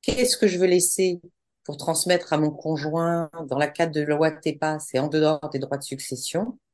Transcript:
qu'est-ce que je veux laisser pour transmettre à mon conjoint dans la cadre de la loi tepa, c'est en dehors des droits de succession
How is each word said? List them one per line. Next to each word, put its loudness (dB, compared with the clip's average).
qu'est-ce 2
que 4
je 2
veux 4
laisser 2
pour -12
transmettre 0
à 2
mon 2
conjoint -2
dans -2
la 2
cadre -2
de 0
la 0
loi 4
tepa, -4
c'est -4
en 0
dehors 2
des -6
droits -4
de -10
succession -6